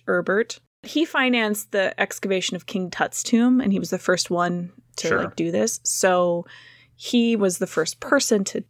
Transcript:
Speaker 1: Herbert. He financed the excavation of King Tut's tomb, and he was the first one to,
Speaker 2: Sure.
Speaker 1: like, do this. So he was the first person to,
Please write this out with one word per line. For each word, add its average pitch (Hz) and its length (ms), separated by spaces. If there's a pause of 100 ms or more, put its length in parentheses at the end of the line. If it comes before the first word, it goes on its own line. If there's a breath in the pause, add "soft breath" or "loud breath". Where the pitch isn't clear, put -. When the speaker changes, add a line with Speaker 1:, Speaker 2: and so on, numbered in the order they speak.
Speaker 1:
Herbert. 185 520 (240)
He 302 220
financed 240 680
the 196 280
excavation - 560
of 175 100
King 185 260
Tut's - 320
tomb, 247 380
and 196 100
he 196 80
was 175 100
the 180 100
first 180 300
one 175 420 (260)
to, - 100
Speaker 2:
Sure. 190 160
Speaker 1:
like, 165 120
do 165 160
this. 214 320
So 180 640 (500 loud breath)
he 233 400
was 196 240
the 185 80
first - 320
person 233 460
to, - 240